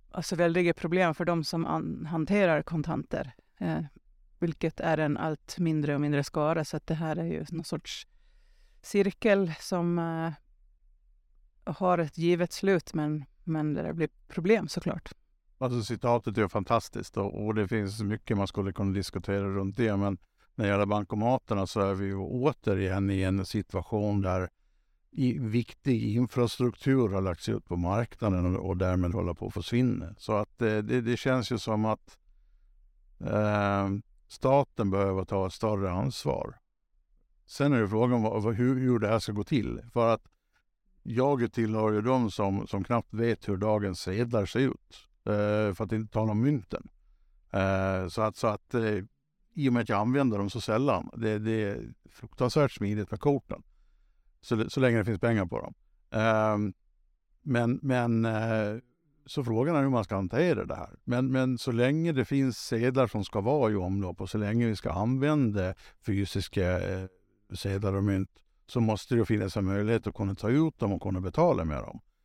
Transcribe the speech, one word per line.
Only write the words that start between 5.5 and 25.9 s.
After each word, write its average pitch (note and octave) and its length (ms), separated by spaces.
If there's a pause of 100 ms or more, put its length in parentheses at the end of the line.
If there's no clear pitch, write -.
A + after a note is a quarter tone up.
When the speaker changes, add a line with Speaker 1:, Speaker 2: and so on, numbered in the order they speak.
Speaker 1:
mindre D#3 360
och C#3+ 60
mindre D3 240
skara, D#3 400
så - 120
att - 100
det D#3+ 80
här D#3 220
är E3+ 80
ju D#3 260
någon D#3+ 140
sorts - 420 (760)
cirkel G3 800
som, F3 380
eh, E3 340 (1300)
har F3+ 340
ett D#3+ 200
givet E3+ 340
slut, G3 420
men, D3+ 300 (200)
men D3+ 300
där C#3+ 80
det - 120
blir D#3+ 140 (200)
problem F3+ 400
såklart. - 440 (460)
Speaker 2:
Alltså B2 240
citatet A#2 560
är A2 40
ju G2 60
fantastiskt - 680
och, G#2 300
och G#2+ 80
det G#2 140
finns G#2+ 320
mycket G#2 360
man G2 100
skulle G2 260
kunna G2 200
diskutera G2 560
runt G2 280
det, A2 200
men G2 220 (380)
när A2+ 80
det G2 60
gäller G2+ 160
bankomaterna G#2 800
så - 140
är G2 140
vi G2 120
ju G2 100
återigen G2 920
i F#2+ 120
en F#2+ 240
situation G#2 720
där F#2 280 (640)
i, B2+ 280
viktig A2+ 800